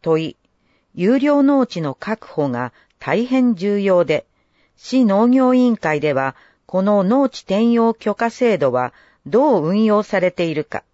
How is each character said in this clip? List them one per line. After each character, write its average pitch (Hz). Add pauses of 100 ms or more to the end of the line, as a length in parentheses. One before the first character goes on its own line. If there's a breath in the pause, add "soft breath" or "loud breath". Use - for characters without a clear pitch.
問 160
い。 - (580)
有 214
料 285
農 269
地 175
の 147
確 -
保 143
が 120 (260 soft breath)
大 208
変 247
重 202
要 190
で、 151 (520)
市 254
農 208
業 254
委 254
員 247
会 156
で 147
は、 135 (300 soft breath)
こ 185
の 202
農 254
地 -
転 220
用 226
許 214
可 233
制 226
度 135
は 123 (360 soft breath)
ど 226
う 151
運 202
用 214
さ 202
れ 180
て 175
い 160
る 147
か。 - (100)